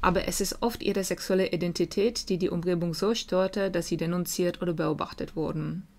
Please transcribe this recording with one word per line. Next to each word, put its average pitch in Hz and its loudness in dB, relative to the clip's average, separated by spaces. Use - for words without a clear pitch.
aber 180 2
es - 0
ist - -2
oft 226 -2
ihre 202 2
sexuelle 185 2
Identität, 175 0
die 185 2
die 180 2
Umgebung 175 0
so 196 0
störte, 190 2
dass 175 -2
sie - 0
denunziert 175 0
oder 170 0
beobachtet 156 -2
wurden. 156 -4